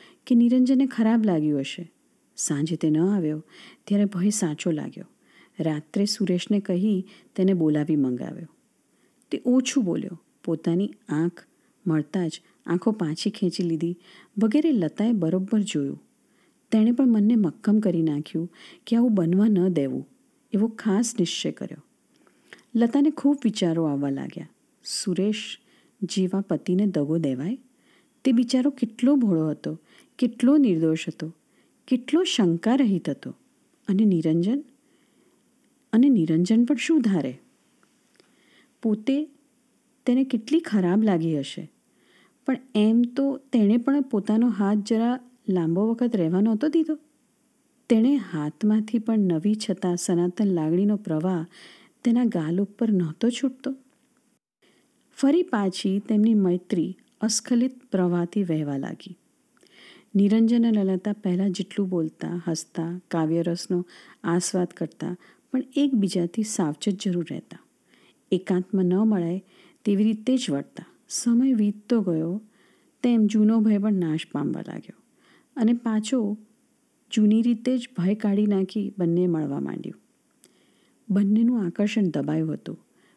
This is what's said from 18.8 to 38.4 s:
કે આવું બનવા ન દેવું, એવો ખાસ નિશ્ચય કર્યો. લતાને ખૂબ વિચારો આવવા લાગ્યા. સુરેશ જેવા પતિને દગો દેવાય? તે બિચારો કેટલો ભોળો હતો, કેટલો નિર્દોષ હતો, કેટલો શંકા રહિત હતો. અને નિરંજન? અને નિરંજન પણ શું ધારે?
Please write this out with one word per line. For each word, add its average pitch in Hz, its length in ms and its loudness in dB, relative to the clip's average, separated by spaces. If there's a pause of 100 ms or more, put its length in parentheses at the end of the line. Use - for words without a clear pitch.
કે 233 100 0
આવું 240 180 4
બનવા 185 340 4
ન 190 200 4
દેવું, 135 400 -2 (440)
એવો 214 160 0
ખાસ 220 500 -2
નિશ્ચય 165 340 -2
કર્યો. - 320 -14 (880)
લતાને 240 360 4
ખૂબ 285 340 0
વિચારો 165 400 0
આવવા 143 260 -2
લાગ્યા. 139 380 -10 (360)
સુરેશ 196 720 -4 (440)
જેવા 190 380 0
પતિને 185 460 0
દગો 160 320 0
દેવાય? 151 400 -4 (640)
તે 269 80 4
બિચારો 247 380 2
કેટલો 262 460 0
ભોળો 170 340 2
હતો, 151 300 -8 (380)
કેટલો 247 380 2
નિર્દોષ 160 520 2
હતો, 160 240 -10 (540)
કેટલો 262 380 0
શંકા 220 500 2
રહિત 202 360 0
હતો. 131 240 -8 (540)
અને 202 160 2
નિરંજન? 175 600 2 (1300)
અને 247 160 6
નિરંજન 180 560 4
પણ 285 120 0
શું 311 240 2
ધારે? 160 380 0 (1400)